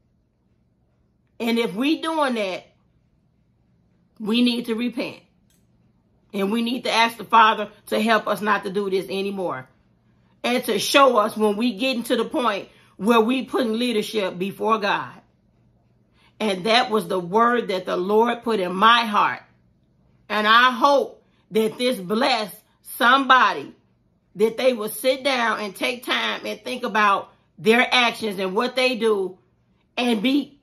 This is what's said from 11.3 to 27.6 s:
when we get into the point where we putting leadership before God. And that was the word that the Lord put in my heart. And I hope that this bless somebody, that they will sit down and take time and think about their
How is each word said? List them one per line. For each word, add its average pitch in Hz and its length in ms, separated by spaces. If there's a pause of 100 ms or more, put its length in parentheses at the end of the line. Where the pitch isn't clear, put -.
when 214 220
we 233 160
get 247 240
into 240 180
the 226 100
point 220 440 (260)
where 226 240
we 240 240
putting 226 340
leadership 214 600
before 202 400
God. 165 360 (1300)
And 190 260
that 226 240
was 208 180
the 190 120
word 220 480
that 185 180
the 185 120
Lord 220 460
put 220 160
in 180 140
my 233 280
heart. 202 400 (880)
And 214 160
I 240 260
hope 269 520 (280)
that 214 260
this 247 220
bless 214 540 (440)
somebody, 240 760 (600)
that 220 220
they 262 160
will 208 160
sit 262 340
down 240 380
and 202 140
take 247 300
time 220 400
and 214 160
think 247 220
about 208 500 (240)
their 233 340